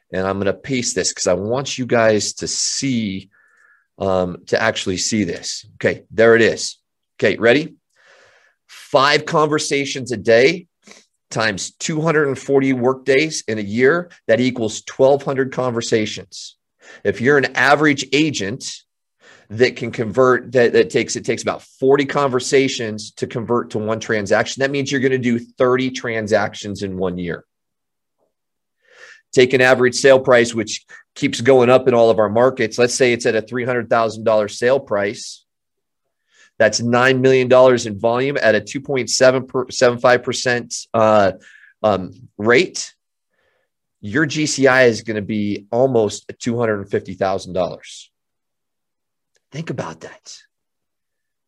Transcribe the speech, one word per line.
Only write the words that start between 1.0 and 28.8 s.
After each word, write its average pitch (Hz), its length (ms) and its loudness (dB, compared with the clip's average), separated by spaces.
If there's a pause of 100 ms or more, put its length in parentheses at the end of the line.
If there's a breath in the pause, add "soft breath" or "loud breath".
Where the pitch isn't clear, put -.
'cause - 160 -6
I 92 60 2
want 117 440 -4
you 127 80 -6
guys 113 500 0
to 82 120 -10
see, 110 800 -6 (680 soft breath)
um, 92 500 -2
to 110 140 -2
actually 104 360 -2
see 107 260 -2
this. - 420 -10 (100)
Okay, - 360 -4
there 113 240 6
it 113 60 2
is. - 360 -2 (420)
Okay, 107 180 0
ready? 143 380 0 (920 soft breath)
Five 147 580 0
conversations 147 840 -2
a 110 60 -6
day 123 500 4 (600 loud breath)
times 110 420 -4
two 156 300 -6
hundred 156 260 0
and 131 100 -4
forty 139 360 0
work 127 320 -2
days 151 420 0
in 110 100 -4
a 107 40 -6
year, 131 480 0 (180 soft breath)
that 117 140 2
equals 120 400 -4
twelve 135 420 2
hundred 131 300 -4
conversations. 113 1040 -4 (460 loud breath)
If 101 180 -2
you're 143 160 4
an 131 180 0
average 143 560 2
agent 135 640 -4 (760 soft breath)
that 117 260 0
can 117 160 -8
convert, 123 640 0
that, 120 200 4
that 113 160 4
takes, - 260 -4
it 104 80 -10
takes 117 180 -6
about 95 200 -6
forty 139 440 0
conversations 127 1040 -2
to - 160 -10
convert 117 440 -4
to - 60 -8
one 110 220 -4
transaction, 107 600 -2
that 135 100 0
means 139 200 -4
you're 139 100 -2
gonna 131 160 0
do 120 200 0
thirty 127 540 0
transactions 107 920 -4
in 95 160 -8
one 90 200 -4
year. 87 280 -8 (1900 loud breath)